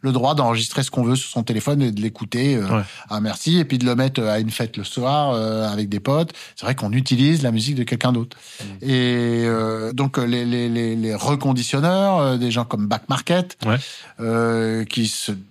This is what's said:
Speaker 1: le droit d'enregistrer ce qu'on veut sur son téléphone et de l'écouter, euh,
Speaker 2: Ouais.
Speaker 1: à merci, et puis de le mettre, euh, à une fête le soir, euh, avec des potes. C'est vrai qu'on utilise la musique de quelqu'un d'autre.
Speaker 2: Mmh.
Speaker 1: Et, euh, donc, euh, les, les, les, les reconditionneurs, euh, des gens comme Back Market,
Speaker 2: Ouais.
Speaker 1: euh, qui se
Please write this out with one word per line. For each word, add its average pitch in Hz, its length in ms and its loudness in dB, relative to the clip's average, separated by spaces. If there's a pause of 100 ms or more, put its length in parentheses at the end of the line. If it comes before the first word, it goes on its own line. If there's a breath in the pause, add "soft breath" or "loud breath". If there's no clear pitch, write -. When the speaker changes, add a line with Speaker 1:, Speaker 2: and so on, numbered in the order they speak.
Speaker 1:
le 135 120 0
droit 131 220 2
d'enregistrer 117 480 2
ce - 80 -4
qu'on 127 120 0
veut 120 140 4
sur 131 120 -4
son 120 140 -2
téléphone 123 400 0
et 120 100 2
de 104 80 -4
l'écouter, 120 560 0
euh, 104 100 0 (120)
Speaker 2:
Ouais. 101 40 0 (280 loud breath)
Speaker 1:
à 107 100 -2
merci, 131 380 2
et 165 80 4
puis 131 100 -2
de 123 80 2
le 123 100 4
mettre, 131 280 2
euh, 107 100 2
à 107 60 2
une 110 120 0
fête 113 280 -4
le 98 60 -6
soir, 139 500 0
euh, 110 340 0
avec 104 220 -2
des 101 100 -2
potes. 160 320 0 (240 loud breath)
C'est - 80 -14
vrai 127 100 0
qu'on 110 180 -4
utilise 135 500 4
la 127 100 2
musique 110 220 0
de 123 80 -2
quelqu'un 123 300 0
d'autre. 117 260 -2
Speaker 2:
Mmh. - 260 -18 (160)
Speaker 1:
Et, 123 640 2
euh, 113 480 -2
donc, 135 260 -2
euh, 123 60 0
les, 120 220 0
les, 120 240 0
les, 117 260 0
les 110 180 -2
reconditionneurs, 143 1040 2
euh, 135 200 2
des 120 120 0
gens 117 140 0
comme 104 220 -2
Back - 240 -2
Market, 175 560 0
Speaker 2:
Ouais. 110 100 4 (440 loud breath)
Speaker 1:
euh, 113 680 0
qui 113 200 -2
se - 260 -4 (180)